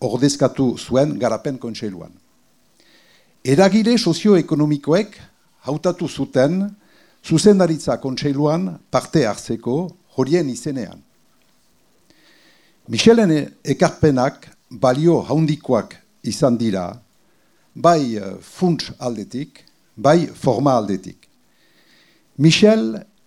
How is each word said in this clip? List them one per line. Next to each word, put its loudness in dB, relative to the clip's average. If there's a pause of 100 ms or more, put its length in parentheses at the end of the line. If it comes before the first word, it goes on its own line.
ordezkatu 0
zuen -2
Garapen -4
Kontseiluan. -12 (1300)
Eragile 4
sozioekonomikoek 0 (500)
hautatu -4
zuten -2 (520)
zuzendaritza 2
kontseiluan -2 (120)
parte 0
hartzeko -6 (400)
horien 0
izenean. -10 (1900)
Michelen 4
e-, -2 (100)
ekarpenak 0 (220)
balio 2
handikoak -2 (240)
izan 0
dira, -4 (840)
bai, 2
eh, -10
funts -4
aldetik, -10 (340)
bai 2
forma 0
aldetik. -4 (1120)
Michel 4 (220)